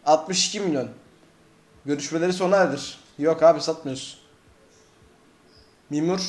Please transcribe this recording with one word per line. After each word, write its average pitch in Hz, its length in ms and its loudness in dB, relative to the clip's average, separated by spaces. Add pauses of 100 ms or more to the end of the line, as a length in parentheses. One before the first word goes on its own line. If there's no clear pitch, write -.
Altmış 160 420 2
iki 208 120 -6
milyon. 143 280 -2 (960)
Görüşmeleri 156 480 -2
sona 185 240 2
erdir. 143 440 -2 (180)
Yok 160 240 0
abi, 160 180 8
satmıyoruz. 147 600 -8 (1700)
Mimur. 170 380 -2